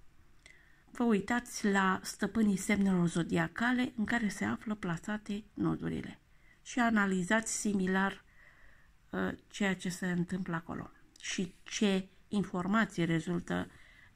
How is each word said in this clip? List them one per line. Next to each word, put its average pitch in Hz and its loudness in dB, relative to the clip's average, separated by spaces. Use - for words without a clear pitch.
Vă - -2
uitați 233 2
la 196 4
stăpânii 202 0
semnelor 196 4
zodiacale 180 0
în 214 0
care 233 0
se 190 -2
află 214 -4
plasate 208 -6
nodurile - -4
și - -4
analizați 214 2
similar, 190 0
uh, 185 -2
ceea 190 0
ce 185 -6
se 180 -6
întâmplă 175 -2
acolo - -8
și - -6
ce 190 2
informații 190 0
rezultă 175 -2